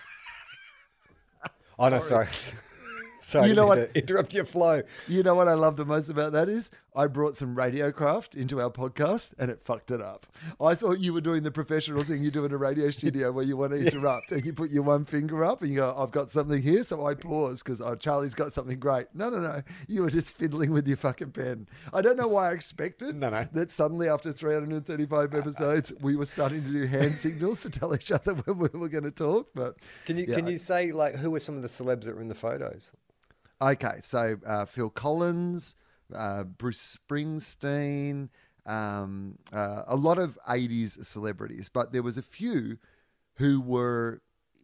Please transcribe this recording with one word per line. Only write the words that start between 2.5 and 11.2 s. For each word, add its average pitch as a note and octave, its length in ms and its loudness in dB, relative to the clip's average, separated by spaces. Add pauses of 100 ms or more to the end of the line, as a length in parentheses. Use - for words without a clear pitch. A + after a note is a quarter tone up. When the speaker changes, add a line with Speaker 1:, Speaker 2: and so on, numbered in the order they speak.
Speaker 1:
<laughs> - 60 -20 (560)
Sorry, D3+ 260 6
Speaker 2:
You A3 40 8
know G#3 180 10
Speaker 1:
I F#3+ 40 10
didn't - 140 4
Speaker 2:
what? - 60 -16
Speaker 1:
mean D3+ 100 4
to F3 80 0
interrupt F#3+ 200 2
your F#3+ 120 0
flow. E3 360 4 (260)
Speaker 2:
You F3+ 140 4
know F3+ 140 6
what F3+ 120 8
I E3+ 60 8
love D#3 220 6
the D3 100 -4
most D3+ 240 0
about D3+ 220 0
that D#3+ 180 4
is A3 220 -2 (240)
I C#3+ 100 4
brought C#3+ 300 0
some B2 200 -4
Radiocraft C#3+ 800 0
into C3+ 240 -2
our B2 120 0
podcast D3 640 -2
and B2+ 140 -2
it A2 100 -12
fucked A#2 300 -4
it A#2+ 100 -2
up. G2 240 -12 (340)
I D#3+ 140 6
thought F#3 280 2
you F3 120 0
were E3 80 0